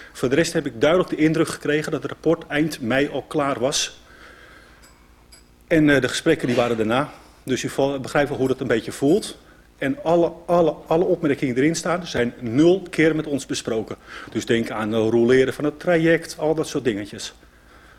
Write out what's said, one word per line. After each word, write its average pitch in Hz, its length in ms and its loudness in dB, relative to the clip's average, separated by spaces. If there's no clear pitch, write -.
Voor - 160 -4
de 123 60 -2
rest 160 180 2
heb 160 140 -2
ik 113 140 -10
duidelijk 170 300 2
de - 60 -6
indruk 156 320 2
gekregen 147 440 -4
dat 139 100 -4
het 139 80 -8
rapport - 360 -2
eind 151 340 -2
mei 135 280 0
al 143 140 -6
klaar 139 360 -2
was. 135 420 -4
En, 156 240 4
eh, 139 100 4
de 123 80 2
gesprekken - 380 0
die 120 100 0
waren 120 200 2
daarna. 117 340 0
Dus 127 200 -4
u 135 60 -4
val-, 139 320 -2
begrijpt 131 280 0
wel 127 100 -6
hoe 131 100 0
dat 131 120 -2
een 135 60 -4
beetje 113 260 -2
voelt. 165 460 0
En 139 240 -4
alle, 170 300 2
alle, 170 280 2
alle 165 180 2
opmerkingen 147 500 0
die 127 80 0
erin 160 140 2
staan, 175 300 -4
zijn 151 340 -2
nul 156 500 4
keer 156 260 2
met 151 100 -4
ons 143 200 -4
besproken. 113 500 -6
Dus - 160 -4
denk 117 240 0
aan 110 220 -4
het 110 200 2
roleren 123 420 4
van - 100 -6
het 147 160 -4
traject, 165 580 0
al 156 160 0
dat 151 140 -4
soort 139 160 -4
dingetjes. 107 500 -6